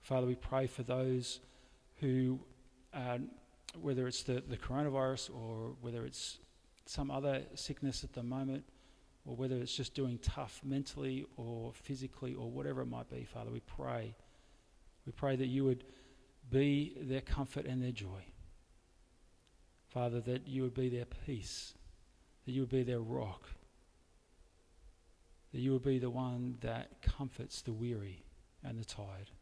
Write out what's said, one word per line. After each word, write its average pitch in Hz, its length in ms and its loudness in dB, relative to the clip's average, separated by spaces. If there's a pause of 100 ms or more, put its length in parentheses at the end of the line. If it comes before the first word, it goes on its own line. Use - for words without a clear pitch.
Father, 127 240 4
we 123 80 4
pray 131 320 2
for 127 160 -4
those 127 600 2 (560)
who, 127 420 4 (520)
uh, 123 280 -2 (600)
whether 131 280 2
it's - 160 -4
the, 127 240 2
the 123 100 -2
coronavirus 135 720 2
or 113 520 -4
whether 117 260 -4
it's - 320 -8 (480)
some 139 240 -2
other 135 320 2 (100)
sickness - 500 -2
at 143 100 -8
the 123 100 -4
moment, 135 400 0 (640)
or 117 100 -6
whether 131 220 2
it's 123 180 -2
just 127 180 -2
doing 131 260 2
tough - 440 -2
mentally 139 640 -2 (100)
or 117 380 -4
physically 131 600 -6
or 117 160 -4
whatever 135 320 -2
it 131 40 0
might 120 240 -4
be, 123 160 -6
Father, 117 260 -6
we 117 80 -2
pray. 117 560 -4 (880)
We 135 60 -8
pray 135 240 2
that 131 120 2
you 135 180 4
would 127 180 6 (640)
be 143 520 6
their 135 180 0
comfort 135 460 0
and 127 180 2
their 127 80 4
joy. 95 320 -4 (1700)
Father, 120 320 2
that 123 260 0
you 131 140 0
would 127 120 2
be 127 140 4
their 120 160 2 (220)
peace, - 480 -4 (720)
that 127 80 -4
you 135 80 4
would 123 80 2
be 127 140 6
their 120 180 2
rock, 113 480 -4 (2000)
that 131 80 -4
you 131 140 6
would 127 100 4
be 135 160 6
the 123 100 2
one 123 520 0
that 117 400 -4
comforts - 600 0
the 117 120 -2
weary 107 500 -4 (400)
and 120 160 -6
the 110 60 -4
tired. 98 440 -8 (120)